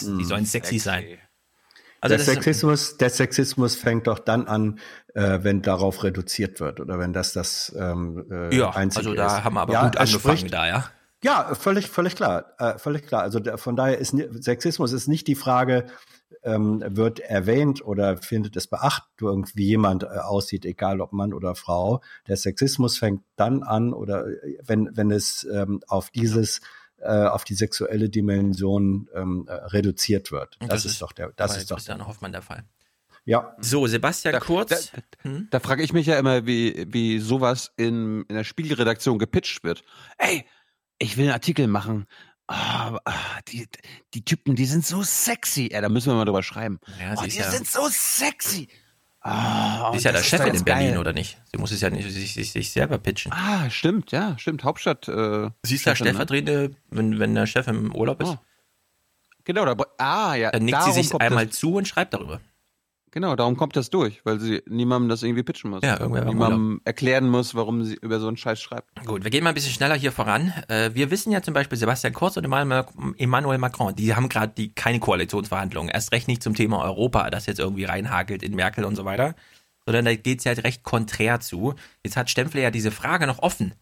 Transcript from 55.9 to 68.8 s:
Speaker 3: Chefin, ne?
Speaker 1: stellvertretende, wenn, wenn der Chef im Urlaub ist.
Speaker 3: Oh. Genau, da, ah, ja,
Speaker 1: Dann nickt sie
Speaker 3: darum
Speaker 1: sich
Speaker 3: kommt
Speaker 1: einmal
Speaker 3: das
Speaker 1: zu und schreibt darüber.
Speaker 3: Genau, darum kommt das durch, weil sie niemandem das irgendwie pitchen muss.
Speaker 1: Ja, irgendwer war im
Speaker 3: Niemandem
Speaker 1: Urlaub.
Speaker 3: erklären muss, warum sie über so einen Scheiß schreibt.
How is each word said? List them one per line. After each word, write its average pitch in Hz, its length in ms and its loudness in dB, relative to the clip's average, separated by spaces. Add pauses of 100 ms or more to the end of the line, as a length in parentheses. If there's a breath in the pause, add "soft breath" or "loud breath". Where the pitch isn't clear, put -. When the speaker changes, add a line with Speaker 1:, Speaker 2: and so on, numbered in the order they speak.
Speaker 3:
Chefin, 127 120 2
ne? 117 60 4
Speaker 1:
stellvertretende, 143 600 0 (180)
wenn, 110 300 0
wenn 110 160 2
der 107 100 2
Chef 123 220 0
im 113 260 -2
Urlaub 117 280 0
ist. 180 80 -2
Speaker 3:
Oh. 147 80 -4 (1080)
Genau, 185 220 0
da, 123 100 2 (220)
ah, 160 380 0
ja, 113 160 0
Speaker 1:
Dann 110 140 2
nickt 139 180 4
sie 185 60 6
Speaker 3:
darum 190 140 4
Speaker 1:
sich 156 60 2
Speaker 3:
kommt 156 120 0
Speaker 1:
einmal 117 260 4
Speaker 3:
das - 120 -6
Speaker 1:
zu 165 160 2
und 196 120 0
schreibt - 260 -2
darüber. - 260 -6 (720)
Speaker 3:
Genau, 165 240 -2
darum 123 220 2
kommt 147 180 0
das 131 140 -2
durch, 131 340 0
weil 110 160 0
sie 110 280 -2
niemandem 120 420 2
das 113 140 0
irgendwie 120 180 0
pitchen 123 300 -6
muss. 95 120 -6
Speaker 1:
Ja, 127 160 2
irgendwer 117 260 0
war - 20 0
im 117 80 0
Speaker 3:
Niemandem 113 340 4
Speaker 1:
Urlaub. 107 160 -4
Speaker 3:
erklären 131 420 2
muss, 123 280 2
warum 113 280 0
sie 110 120 -4
über 113 240 -2
so 110 80 -2
einen 110 100 -4
Scheiß 110 240 -4
schreibt. - 300 -12 (120)